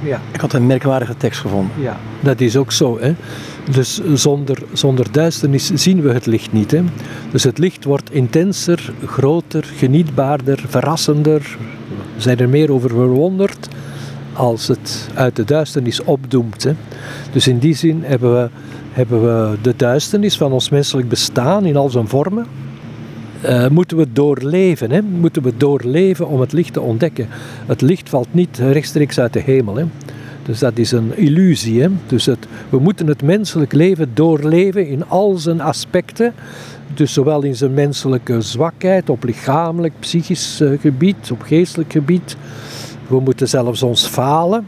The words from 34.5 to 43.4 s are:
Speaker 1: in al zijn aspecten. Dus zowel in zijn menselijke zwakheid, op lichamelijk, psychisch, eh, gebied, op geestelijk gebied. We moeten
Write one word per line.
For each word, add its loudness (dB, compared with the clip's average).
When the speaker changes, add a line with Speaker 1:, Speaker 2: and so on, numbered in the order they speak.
Speaker 1:
in -4
al 2
zijn -2
aspecten. -2
Dus 0
zowel 2
in 0
zijn 0
menselijke 0
zwakheid, 0
op 0
lichamelijk, 0
psychisch, -2
eh, 4
gebied, 0
op -8
geestelijk 0
gebied. 0
We 2
moeten 0